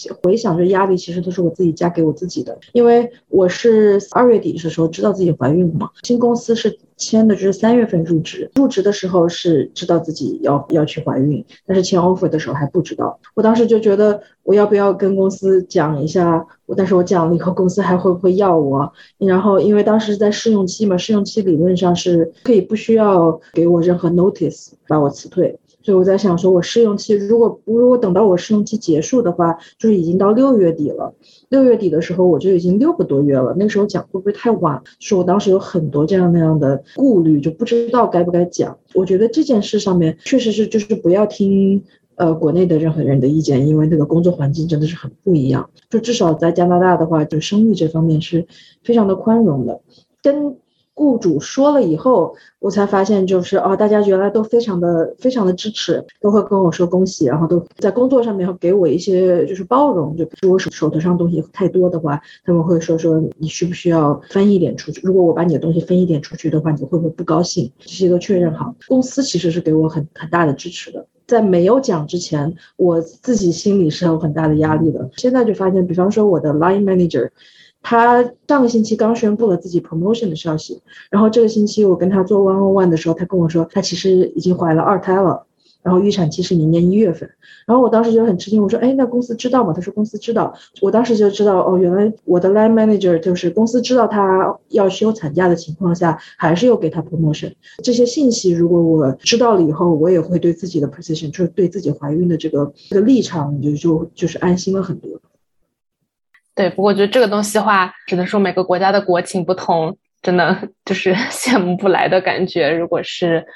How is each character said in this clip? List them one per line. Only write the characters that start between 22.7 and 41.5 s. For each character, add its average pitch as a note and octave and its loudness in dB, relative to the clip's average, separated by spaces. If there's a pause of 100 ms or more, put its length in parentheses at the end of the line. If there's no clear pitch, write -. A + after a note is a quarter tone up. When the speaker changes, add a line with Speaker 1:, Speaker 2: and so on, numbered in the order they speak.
Speaker 1:
需 A3+ 0
要 F3+ 2 (140)
给 E3 2
我 E3+ 2
任 F3 2
何 F3 -2
notice F3 -2 (140)
把 D#3 0
我 C#3+ 2
辞 - -14
退。 - -2 (240)
所 G3+ 0
以 - 4
我 F#3 4
在 F#3+ 2
想 F#3+ 0
说， F#3 2
我 F3+ 4
试 A#3 0
用 G3+ 2
期， - -4
如 G#3 2
果， A3+ 2
如 A#3 2
果 B3 6
等 G#3 0
到 G#3 4
我 F3+ 4
试 F3 -2
用 G#3 2
期 A3 -6
结 D#3 0
束 A#3+ 0
的 F3 0
话， E3+ 0 (200)
就 A3+ -2
是 A3 4
已 F3 0
经 E3+ 0
到 G3+ 2
六 C4 2
月 E3+ 2
底 D3 -4
了。 - -10 (320)
六 C4+ 2
月 A#3+ 6
底 G3+ -2
的 D#3 0
时 F3 -6
候， F3+ 2
我 E3+ 4
就 F#3 0
已 F3+ 2
经 F3+ 0
六 D4 2
个 E4+ -2
多 C#3 0
月 C#3 2
了， B2+ 0
那 G#3 2
时 G#3 -2
候 G3+ 2
讲 - -4
会 - -10
不 - -
会 G3+ -4
太 A#3 -2
晚？ E3+ -2 (160)
是 - -4
我 F3+ 2
当 F3+ 2
时 G3+ 0
有 F#3+ 4
很 E3+ -4
多 D3 0
这 F#3 0
样 F3+ 2
那 E3+ 4
样 D#3 2
的 C#3 0 (120)
顾 B3 2
虑， D#3 4
就 D3+ -4
不 D#3+ -6
知 A#3 0
道 A#3+ 2
该 F3 0
不 F3 -2
该 F3 2
讲。 - -4 (160)
我 F#3 0
觉 F#3 2
得 G#3+ 2
这 D#4 0
件 A#3+ 0
事 G#3 -2
上 G3 0
面 D#3+ 0 (100)
确 C4+ 0
实 A3+ 0
是， G#3 0
就 A3 -2
是 G#3+ -4
不 F3 -2
要 G#3 2
听， G3 0 (340)